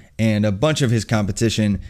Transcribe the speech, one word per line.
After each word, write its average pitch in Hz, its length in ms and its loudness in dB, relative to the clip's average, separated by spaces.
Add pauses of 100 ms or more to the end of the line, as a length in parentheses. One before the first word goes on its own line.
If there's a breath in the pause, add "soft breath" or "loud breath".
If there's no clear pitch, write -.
(180 loud breath)
and 107 280 2
a 104 60 0
bunch 147 280 0
of 123 100 2
his 113 140 0
competition 107 840 0